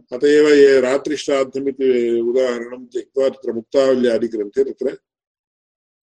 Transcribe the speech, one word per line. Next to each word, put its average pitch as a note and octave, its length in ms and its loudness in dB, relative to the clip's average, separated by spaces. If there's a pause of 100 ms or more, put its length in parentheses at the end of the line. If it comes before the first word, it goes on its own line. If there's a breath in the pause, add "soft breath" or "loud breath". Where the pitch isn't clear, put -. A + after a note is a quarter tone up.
(140)
अत B2 100 -6
एव D3+ 260 4
ये C#3 320 6
रात्रिश्राद्धमिति C3 1400 -2
उदाहरणं A#2+ 640 -4
त्यक्त्वा C3+ 440 -4
तत्र A#2+ 240 -8
मुक्तावल्यादिग्रन्थे A#2 1080 -2
तत्र - 340 -6 (1080)